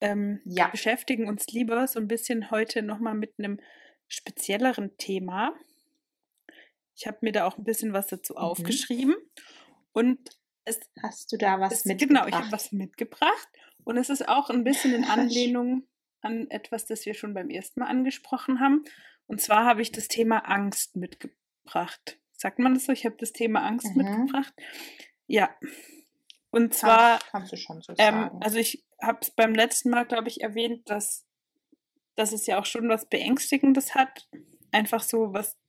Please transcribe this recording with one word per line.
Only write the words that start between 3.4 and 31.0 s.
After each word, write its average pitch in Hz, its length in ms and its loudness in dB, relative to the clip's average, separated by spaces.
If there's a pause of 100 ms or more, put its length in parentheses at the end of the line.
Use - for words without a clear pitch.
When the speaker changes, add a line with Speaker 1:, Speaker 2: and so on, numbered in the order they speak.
Speaker 1:
spezielleren 214 880 -2
Thema. 190 580 -4 (1400)
Ich - 120 -16
hab 214 160 -10
mir 220 100 0
da 202 140 2
auch 190 120 -4
ein 208 60 -14
bisschen 220 280 -2
was 196 140 -2
dazu - 280 -10
Speaker 2:
Mhm. - 40 -12
Speaker 1:
aufgeschrieben 226 800 -2 (760)
und 247 260 2 (460)
es 220 160 -8 (220)
Speaker 2:
Hast - 300 -12
du 226 40 -2
da 196 240 0
was 190 240 -2
Speaker 1:
es, 190 140 -2
genau, 277 280 4
ich 202 80 -4
hab 170 100 0
Speaker 2:
mitgebracht? 214 80 -8
Speaker 1:
was - 200 -8
mitgebracht 226 760 -2 (360)
und 233 140 -2
es 254 120 0
ist 277 180 -4
auch 277 220 2
ein 240 140 0
bisschen 269 300 2
in 240 100 0
Speaker 2:
<laughs> 247 540 2
Speaker 1:
Anlehnung 254 280 -2 (360)
an 226 280 -6
etwas, 220 360 -8
das 220 200 -8
wir 214 80 -6
schon 208 200 -10
beim 185 160 -8
ersten 196 300 -8
Mal 247 80 -4
angesprochen 254 720 -2
haben. 277 240 4 (420)
Und 214 140 -6
zwar 214 240 4
habe 233 180 4
ich 226 100 -6
das - 160 -8
Thema 226 300 2 (100)
Angst 202 480 -2
mitgebracht. - 1200 -10 (140)
Sagt - 260 -6
man 254 160 4
das 262 120 0
so? 277 60 2
Ich 254 140 -2
hab 226 120 -4
das 233 140 -8
Thema 220 320 0
Angst 214 300 -4
Speaker 2:
Mhm. 262 80 6
Speaker 1:
mitgebracht. 262 500 -2 (760)
Ja. - 280 2 (960)
Und 233 200 4
Speaker 2:
Kannst, - 100 -2
Speaker 1:
zwar, 226 380 8 (120)
Speaker 2:
kannst 190 220 -8
du - 40 -10
schon 160 260 -14
so 175 160 -18
Speaker 1:
ähm, 214 240 8
Speaker 2:
sagen. 180 200 -8
Speaker 1:
also 214 160 0
ich - 260 -2 (160)
hab's - 300 -4
beim 220 240 4
letzten 226 360 2
Mal, 240 140 4
glaub 233 220 -4
ich, - 160 -8
erwähnt, 233 480 -4
dass, - 360 -6 (880)